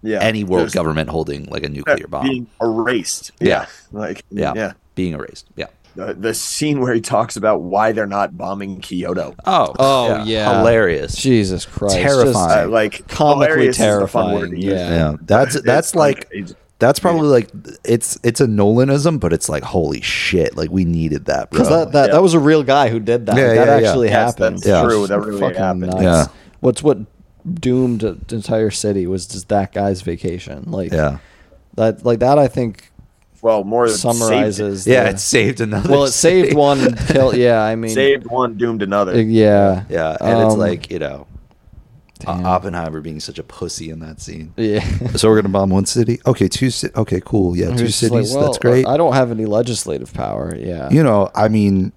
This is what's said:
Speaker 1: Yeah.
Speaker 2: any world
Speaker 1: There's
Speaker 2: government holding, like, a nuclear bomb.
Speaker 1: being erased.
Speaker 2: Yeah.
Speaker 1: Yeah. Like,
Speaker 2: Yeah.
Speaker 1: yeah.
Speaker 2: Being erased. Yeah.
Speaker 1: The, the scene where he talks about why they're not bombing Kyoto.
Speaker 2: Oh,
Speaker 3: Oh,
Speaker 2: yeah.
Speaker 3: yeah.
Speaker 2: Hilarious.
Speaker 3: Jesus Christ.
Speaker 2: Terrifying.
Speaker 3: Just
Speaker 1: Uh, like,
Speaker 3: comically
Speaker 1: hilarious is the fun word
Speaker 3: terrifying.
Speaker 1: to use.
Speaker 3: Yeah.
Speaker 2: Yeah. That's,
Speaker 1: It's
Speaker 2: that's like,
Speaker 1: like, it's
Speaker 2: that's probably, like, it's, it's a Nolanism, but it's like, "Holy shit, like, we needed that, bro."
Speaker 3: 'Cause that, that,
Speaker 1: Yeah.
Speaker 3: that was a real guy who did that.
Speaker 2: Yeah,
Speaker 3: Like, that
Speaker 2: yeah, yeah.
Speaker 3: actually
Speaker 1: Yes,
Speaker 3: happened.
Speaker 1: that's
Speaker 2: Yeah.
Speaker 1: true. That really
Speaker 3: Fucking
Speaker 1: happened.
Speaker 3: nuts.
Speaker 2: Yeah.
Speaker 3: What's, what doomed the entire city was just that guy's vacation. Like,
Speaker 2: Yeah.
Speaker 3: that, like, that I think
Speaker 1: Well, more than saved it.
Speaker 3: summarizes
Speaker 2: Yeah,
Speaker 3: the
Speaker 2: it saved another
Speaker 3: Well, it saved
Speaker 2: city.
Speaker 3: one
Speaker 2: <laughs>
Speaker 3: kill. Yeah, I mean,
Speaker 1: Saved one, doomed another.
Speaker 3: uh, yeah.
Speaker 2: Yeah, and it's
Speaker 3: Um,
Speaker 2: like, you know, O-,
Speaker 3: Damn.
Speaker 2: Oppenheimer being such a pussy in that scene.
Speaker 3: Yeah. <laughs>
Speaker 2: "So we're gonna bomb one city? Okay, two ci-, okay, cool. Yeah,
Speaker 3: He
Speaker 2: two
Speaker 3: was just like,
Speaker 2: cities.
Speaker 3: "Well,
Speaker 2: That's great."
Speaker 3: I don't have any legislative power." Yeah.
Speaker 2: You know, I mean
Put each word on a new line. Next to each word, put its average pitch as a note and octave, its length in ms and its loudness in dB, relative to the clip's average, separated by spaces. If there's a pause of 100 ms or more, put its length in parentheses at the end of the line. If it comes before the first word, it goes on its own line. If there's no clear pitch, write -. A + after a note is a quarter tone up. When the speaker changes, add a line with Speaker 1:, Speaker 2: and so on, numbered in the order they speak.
Speaker 1:
Yeah. G#2+ 180 -4
Speaker 2:
any A2 220 0
world F2+ 200 0
Speaker 1:
There's D2 120 -6
Speaker 2:
government D#2 360 -2
holding, D2+ 340 -6
like, D2 180 -10
a C#2+ 60 -8
nuclear - 400 -4
bomb. C3+ 180 -6
Speaker 1:
being B2+ 200 -4 (140)
erased. A2+ 800 -4
Speaker 2:
Yeah. - 100 0
Speaker 1:
Yeah. E2+ 180 0 (340)
Like, G2 320 -10
Speaker 2:
Yeah. C#2+ 240 -4
Speaker 1:
yeah. G#2 160 -6 (240)
Speaker 2:
Being F2+ 180 -4
erased. - 400 -14
Yeah. - 120 -10 (280)
Speaker 1:
The, G2 200 -10
the A2 200 -4
scene D3 460 -4
where B2 140 0
he A#2 80 0
talks - 340 -2
about G#2+ 260 0
why G2+ 300 0
they're G#2+ 140 -4
not G2 300 -4
bombing F#2+ 440 -10
Kyoto. F2+ 540 -8 (100)
Speaker 2:
Oh, C#3+ 340 0
Speaker 3:
Oh, C3+ 300 2
Speaker 2:
yeah. A2 160 -2
Speaker 3:
yeah. G#2+ 340 0
Speaker 2:
Hilarious. G2 560 2
Speaker 3:
Jesus G#2 520 0
Christ. G2+ 300 -2
Speaker 2:
Terrifying. C3 360 4
Speaker 3:
Just F#2+ 340 2
Speaker 1:
Uh, - 20 -4
like, G#2+ 400 -2
Speaker 3:
comically D3 380 2 (200)
Speaker 1:
hilarious B2 120 0
is G#2 220 2
the F#2+ 80 -2
fun F2+ 240 -2
word F2 60 -2
Speaker 3:
terrifying. E2+ 140 -6
Speaker 1:
to E2+ 40 -8 (100)
use. G2 60 -2
Speaker 3:
Yeah. F2 180 -2
Speaker 2:
Yeah. D#2+ 300 2
That's, B2 360 2
Speaker 1:
It's C3 100 -6
Speaker 2:
that's C3+ 280 0
like, D3+ 220 2
Speaker 1:
like, - 160 -18
it's F#2+ 220 -12 (240)
Speaker 2:
that's B2+ 200 2
probably, E3 300 0
like, A#2+ 220 4 (340)
it's, - 400 -2
it's A#2+ 160 0
a C#3 60 6
Nolanism, B2+ 720 2
but E2 140 0
it's - 160 -4
like, D2 140 -4
"Holy D2+ 360 -2
shit, - 560 -2
like, D#2+ 140 -4
we F#2 160 0
needed D#2+ 400 -2
that, - 240 -4
bro." - 100 -2
Speaker 3:
'Cause - 80 2
that, D#3+ 240 2
that, C#3 140 4
Speaker 1:
Yeah. - 80 2
Speaker 3:
that E3 80 6
was F3+ 120 4
a E3 60 6
real D3+ 240 4
guy C3+ 240 4
who A2+ 100 -2
did A2+ 280 -2
that. A2+ 100 0
Speaker 2:
Yeah, C3 120 4
Speaker 3:
Like, A2+ 100 4
that - 100 6
Speaker 2:
yeah, C#3+ 100 6
yeah. A2 100 4
Speaker 3:
actually A#2 200 2
Speaker 1:
Yes, G2+ 60 0 (200)
Speaker 3:
happened. F#2 260 0
Speaker 1:
that's - 60 -2
Speaker 2:
Yeah. F#2 180 4
Speaker 1:
true. G#2+ 220 2
That G2+ 140 0
really G#2 200 -6
Speaker 3:
Fucking F#2 180 -2
Speaker 1:
happened. F#2 340 -2
Speaker 3:
nuts. F#2 100 0
Speaker 2:
Yeah. E2 240 4 (340)
Speaker 3:
What's, - 220 0
what C#3+ 160 2 (640)
doomed B2 400 0
the G#2 160 -4 (180)
entire A2 360 -2
city G2 360 -2
was F#2 200 -6
just - 240 -14
that G2 220 -2
guy's G2+ 280 -2
vacation. E2+ 680 -8
Like, F#2+ 240 -6
Speaker 2:
Yeah. D2+ 260 0 (560)
Speaker 3:
that, A2 320 -2
like, A#2+ 140 0
that C3+ 180 4
I C#3 100 4
think A#2+ 400 -6 (540)
Speaker 1:
Well, A2 220 2
more A#2 240 2
than G#2+ 80 0
saved A#2 180 0
it. A#2 40 -2
Speaker 3:
summarizes G#2 680 0
Speaker 2:
Yeah, B2 180 4
Speaker 3:
the G#2 60 2
Speaker 2:
it G2 100 -6
saved A#2 400 0
another G#2 300 -2
Speaker 3:
Well, C#3+ 140 4
it B2+ 80 -2
saved E3+ 380 4
Speaker 2:
city. D3 60 2
Speaker 3:
one C#3 380 4
Speaker 2:
<laughs> - 140 -6
Speaker 3:
kill. C3 260 2
Yeah, A#2+ 260 4
I A2 140 0
mean, A2+ 160 -6
Speaker 1:
Saved C3 360 0
one, A#2+ 300 -2
doomed A2+ 260 -2
another. G2 320 0
Speaker 3:
uh, - 20 4
yeah. G#2 720 4
Speaker 2:
Yeah, D#2+ 320 -2
and A2+ 240 2
it's A2 100 4
Speaker 3:
Um, G#2 60 0
Speaker 2:
like, F2 320 -2
you F2 80 -6
know, C#2+ 260 -10 (1000)
O-, F2 120 -6
Speaker 3:
Damn. F2+ 100 -4
Speaker 2:
Oppenheimer F2 540 -4
being D#2 180 -12
such D2+ 220 -14
a - 20 -12
pussy E2 480 -12
in D#2+ 80 -14
that D#2+ 220 -16
scene. D#2 360 -16
Speaker 3:
Yeah. G#2+ 280 -2 (140)
<laughs> A#2+ 180 -6
Speaker 2:
"So A2 120 2
we're A2 140 6
gonna G2+ 60 0
bomb G2 220 0
one F#2+ 160 2
city? A#2 380 -2
Okay, A#2+ 220 2
two B2+ 240 -2
ci-, - 240 -6
okay, G2 300 -2
cool. F#2 320 0
Yeah, F2 160 -2
Speaker 3:
He B2 60 -2
Speaker 2:
two A#2 40 0
Speaker 3:
was A2+ 160 -2
just A2+ 140 0
like, A#2 140 2
Speaker 2:
cities. B2 100 -4
Speaker 3:
"Well, D3 80 2
Speaker 2:
That's C3 140 -2
great." B2+ 280 4
Speaker 3:
I C3 100 0
don't D#3 180 2
have B2+ 180 2
any A2 120 -4
legislative G#2 720 -4
power." B1 420 -6
Yeah. C#2+ 360 -8
Speaker 2:
You D#3 100 6
know, G#2 320 4
I G#2+ 140 2
mean G2+ 480 2